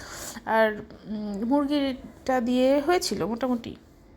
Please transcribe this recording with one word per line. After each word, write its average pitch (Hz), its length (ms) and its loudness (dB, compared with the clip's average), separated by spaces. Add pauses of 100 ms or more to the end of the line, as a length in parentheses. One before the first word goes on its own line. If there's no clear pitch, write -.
(440)
আর, 214 380 2 (220)
উম, 208 420 -6
মুরগিটা 269 960 0
দিয়ে 254 400 4
হয়েছিল 285 460 0
মোটামুটি। 233 500 -4 (400)